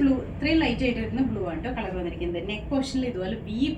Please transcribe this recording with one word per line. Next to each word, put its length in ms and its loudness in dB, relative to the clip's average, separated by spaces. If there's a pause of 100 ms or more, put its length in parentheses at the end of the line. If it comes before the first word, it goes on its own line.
ബ്ലൂ, 120 6 (180)
ഇത്രയും 320 2
ലൈറ്റ് 220 2
ആയിട്ട് 180 2
വരുന്ന 280 0
ബ്ലൂ 100 -2 (100)
ആണ് 120 -4
ട്ടോ 140 -4
കളർ 220 -4
വന്നിരിക്കുന്നത്. 420 -2 (100)
നെക്ക് 220 -6
പോർഷനിൽ 380 0
ഇതുപോലെ 240 -4 (120)
വി 120 -4 (180)